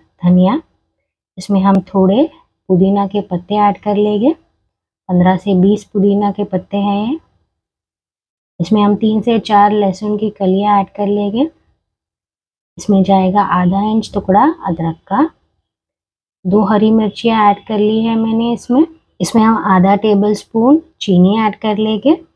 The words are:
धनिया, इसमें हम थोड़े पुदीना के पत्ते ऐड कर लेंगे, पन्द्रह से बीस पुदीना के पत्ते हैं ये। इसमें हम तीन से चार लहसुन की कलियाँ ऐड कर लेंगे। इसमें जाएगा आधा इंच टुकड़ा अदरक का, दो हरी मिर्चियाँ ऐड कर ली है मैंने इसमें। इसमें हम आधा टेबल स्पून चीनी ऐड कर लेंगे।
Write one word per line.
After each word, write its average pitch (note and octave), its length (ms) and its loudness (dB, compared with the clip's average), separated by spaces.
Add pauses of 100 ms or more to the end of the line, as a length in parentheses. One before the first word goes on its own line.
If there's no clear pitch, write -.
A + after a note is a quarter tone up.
(240)
धनिया, F3+ 360 2 (760)
इसमें G3 220 -2
हम G3 240 2
थोड़े G3+ 440 0 (400)
पुदीना F#3+ 380 0
के G3+ 160 -6
पत्ते F3+ 360 -8
ऐड G3+ 200 0
कर G#3 180 -4
लेंगे, G#3 360 0 (760)
पन्द्रह F3+ 280 2
से G3 200 -2
बीस G3 280 2
पुदीना G3+ 480 0
के G3+ 120 -6
पत्ते F#3+ 320 -8
हैं G3+ 300 -4
ये। D4+ 120 -6 (1400)
इसमें G#3 220 0
हम G#3 140 2
तीन G#3+ 240 0
से A3+ 200 0
चार G#3 320 2
लहसुन G#3 460 -2
की G#3+ 120 -4
कलियाँ G3+ 500 0
ऐड F#3+ 80 -4
कर G#3 180 -6
लेंगे। G#3 420 -2 (1300)
इसमें G3 240 0
जाएगा F#3+ 400 2 (120)
आधा F#3 360 0
इंच A3 240 -2
टुकड़ा G3 300 2 (220)
अदरक E3 300 -6 (100)
का, G#3+ 160 -2 (1200)
दो G3+ 200 0
हरी G#3+ 280 0
मिर्चियाँ A3 580 0
ऐड G3+ 160 -4
कर G#3+ 120 -6
ली G#3+ 220 0
है A3+ 180 -2
मैंने A3+ 340 -2
इसमें। B3+ 340 0 (340)
इसमें A3 220 0
हम A3 260 0
आधा F#3+ 300 4
टेबल G#3 360 0
स्पून B3 480 0 (180)
चीनी F#3+ 400 2
ऐड G#3 200 -2
कर G#3+ 180 -4
लेंगे। A3 420 0 (160)